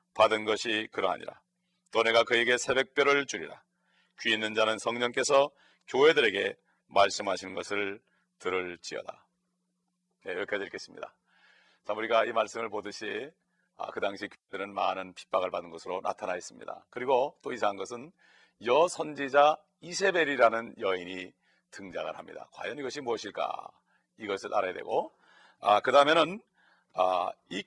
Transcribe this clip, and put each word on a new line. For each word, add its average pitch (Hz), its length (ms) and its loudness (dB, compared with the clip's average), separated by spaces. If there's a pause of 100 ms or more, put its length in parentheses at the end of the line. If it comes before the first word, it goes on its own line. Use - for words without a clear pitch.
(160)
받은 107 300 4
것이 110 460 0
그러하니라. - 480 -4 (520)
또 113 100 4
내가 113 220 6
그에게 120 340 2
새벽별을 139 720 2
주리라. 80 340 -10 (600)
귀 117 120 2
있는 107 220 -2
자는 110 240 4
성령께서 123 720 2 (380)
교회들에게 123 640 4 (320)
말씀하시는 95 640 2
것을 101 480 -4 (380)
들을지어다." 90 880 -6 (960)
네, 92 140 -8
여기까지 101 280 -4
읽겠습니다. - 480 -12 (720)
자, 104 80 -4
우리가 110 300 0
이 117 80 -2
말씀을 113 380 -2
보듯이, 104 600 -8 (460)
아, - 160 -8
그 - 80 -12
당시 101 300 -6
교회들은 98 440 -12
많은 92 420 -4
핍박을 92 360 -4
받은 87 180 -8
것으로 90 320 -8
나타나 95 360 -6
있습니다. - 520 -16
그리고 127 520 0
또 135 100 -8
이상한 104 240 -2
것은 120 360 -12 (540)
여선지자 147 920 2 (240)
이세벨이라는 143 960 2
여인이 92 540 -4 (380)
등장을 82 460 -10
합니다. - 360 -16
과연 117 260 -10
이것이 135 220 -8
무엇일까? 104 680 -6 (480)
이것을 101 360 -6
알아야 95 200 0
되고, 151 400 -4 (460)
아, 104 220 4
그 127 100 0
다음에는, 156 500 6 (520)
아, 92 380 0 (180)
이 190 160 -6